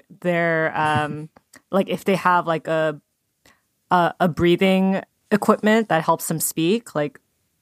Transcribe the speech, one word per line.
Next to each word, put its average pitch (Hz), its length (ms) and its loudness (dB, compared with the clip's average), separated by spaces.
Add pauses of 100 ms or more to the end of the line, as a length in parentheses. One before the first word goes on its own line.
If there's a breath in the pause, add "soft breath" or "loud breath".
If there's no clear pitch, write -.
(200)
their, 170 540 0
um, 151 540 -2 (220)
<laughs> - 200 -20
like, 190 180 0
if 180 160 -6
they 196 120 2
have, 175 300 0
like, 165 200 -2
a, 156 340 -2 (920 soft breath)
a, 175 300 2
a 180 80 2
breathing 190 760 2 (280)
equipment 214 600 2
that 160 120 0
helps 160 260 -2
them 160 120 -4
speak, 175 540 -2
like, 151 260 -6 (420)